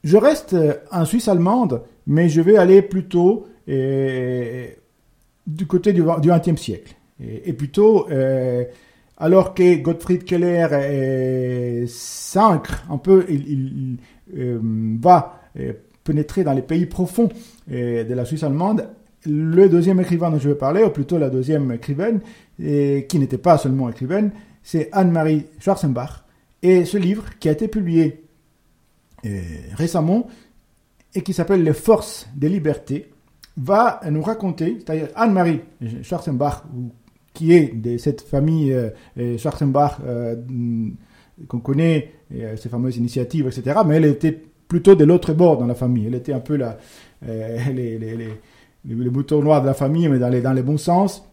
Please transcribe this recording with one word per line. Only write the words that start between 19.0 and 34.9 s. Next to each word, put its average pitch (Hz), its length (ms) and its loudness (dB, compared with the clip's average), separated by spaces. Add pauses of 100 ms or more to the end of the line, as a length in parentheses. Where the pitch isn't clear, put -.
le 160 420 4
deuxième 175 320 4
écrivain 170 300 0
dont 151 80 0
je 139 100 0
vais 143 60 2
parler, 147 300 2
ou 196 60 4
plutôt 147 280 -2
la 143 100 0
deuxième 131 440 -2
écrivaine, 165 480 -4 (420)
et 143 460 0
qui 170 100 -2
n'était 127 180 -2
pas 165 220 4
seulement 131 320 -2
écrivaine, 190 400 -4 (320)
c'est 156 300 -4
Anne-Marie 165 540 2 (120)
Schwarzenbach. 139 680 -4 (380)
Et 180 220 4
ce 196 140 -4
livre, 196 260 -2 (140)
qui - 100 -2
a 151 40 2
été 220 140 -2
publié, 170 580 0 (1000)
euh, 101 140 -6 (340)
récemment, 165 520 -2 (880)
et 180 80 -6
qui 190 100 -6
s'appelle 175 320 0
Les 156 80 2
Forces - 600 0
des 143 140 -2
Libertés, 151 640 -4 (480)
va 202 420 0 (100)
nous 151 120 -2
raconter, 196 560 -4
c'est-à-dire 156 360 -6